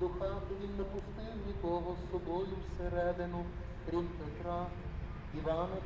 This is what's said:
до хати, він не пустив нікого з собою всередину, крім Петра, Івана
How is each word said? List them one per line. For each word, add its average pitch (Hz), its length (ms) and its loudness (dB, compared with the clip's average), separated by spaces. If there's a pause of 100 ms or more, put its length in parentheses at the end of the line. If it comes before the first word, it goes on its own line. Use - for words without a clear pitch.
до 180 80 4
хати, 190 540 0
він 202 140 -2
не 190 80 0
пустив 208 600 -4
нікого 175 500 2
з 165 140 -4
собою 185 520 0
всередину, 175 840 2 (420)
крім 170 220 2
Петра, 175 580 0 (680)
Івана 165 520 4